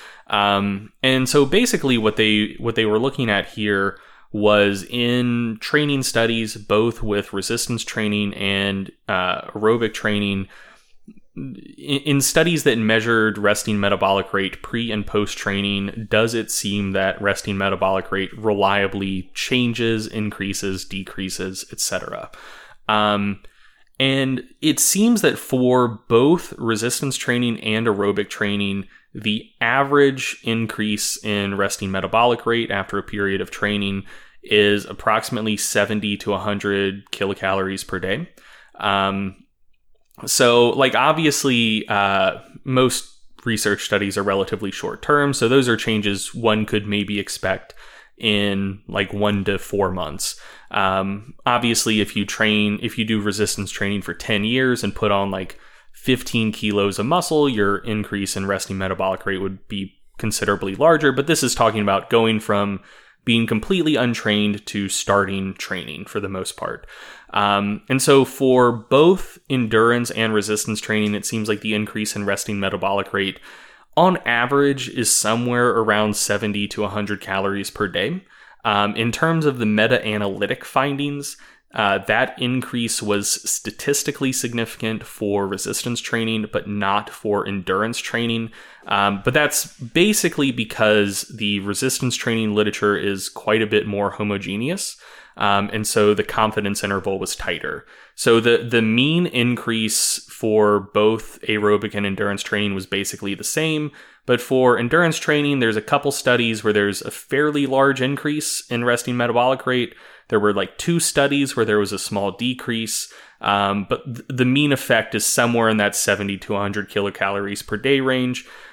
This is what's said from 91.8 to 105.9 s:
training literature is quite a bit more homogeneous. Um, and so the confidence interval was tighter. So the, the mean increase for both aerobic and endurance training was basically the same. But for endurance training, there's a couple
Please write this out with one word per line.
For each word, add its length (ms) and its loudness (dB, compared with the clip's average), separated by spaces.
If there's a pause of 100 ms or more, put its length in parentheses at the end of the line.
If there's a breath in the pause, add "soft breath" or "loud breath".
training 400 0
literature 400 2
is 320 -4
quite 340 0
a 60 0
bit 180 2
more 240 -2
homogeneous. 840 -4 (400 loud breath)
Um, 360 2
and 140 -2
so 260 4
the 120 2
confidence 580 0
interval 380 -2
was 160 -6
tighter. 500 -8 (300 soft breath)
So 240 6
the, 280 4
the 140 4
mean 440 2
increase 1040 -2
for 520 4 (120)
both 500 2
aerobic 520 2
and 100 -2
endurance 380 -2
training 320 -2
was 100 -6
basically 500 -4
the 100 -12
same. 480 -2 (340 loud breath)
But 140 2
for 360 4
endurance 420 2
training, 420 2
there's 160 2
a 60 -2
couple 280 0